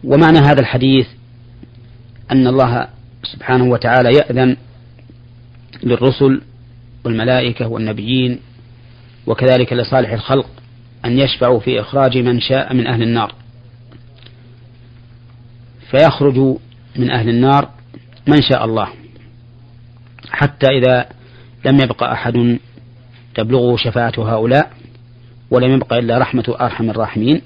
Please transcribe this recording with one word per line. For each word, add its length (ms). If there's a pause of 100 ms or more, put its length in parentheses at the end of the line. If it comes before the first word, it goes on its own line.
ومعنى 340
هذا 220
الحديث 480 (1200)
أن 160
الله 400 (360)
سبحانه 400
وتعالى 500
يأذن 440 (1300)
للرسل 580 (640)
والملائكة 600
والنبيين 720 (880)
وكذلك 460
لصالح 380
الخلق 380 (560)
أن 140
يشفعوا 400
في 200
إخراج 380
من 220
شاء 340
من 140
أهل 160
النار، 320 (2500)
فيخرج 680 (380)
من 160
أهل 180
النار 400 (580)
من 140
شاء 240
الله، 240 (1400)
حتى 360
إذا 420 (560)
لم 140
يبق 240
أحد 560 (760)
تبلغه 420
شفاعة 400
هؤلاء 540 (800)
ولم 200
يبق 220
إلا 240
رحمة 440
أرحم 280
الراحمين 560